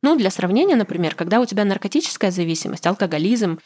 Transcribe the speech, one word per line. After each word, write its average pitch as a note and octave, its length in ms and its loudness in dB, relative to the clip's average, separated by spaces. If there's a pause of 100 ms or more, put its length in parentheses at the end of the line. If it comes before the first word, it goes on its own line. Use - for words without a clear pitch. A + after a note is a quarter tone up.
Ну, D4+ 140 4
для G3 160 2
сравнения, B3 440 2
например, F3 380 0
когда F3+ 260 0
у B3 60 2
тебя G#3 200 -2
наркотическая G3 680 -2
зависимость, E3 560 -4
алкоголизм F3 800 0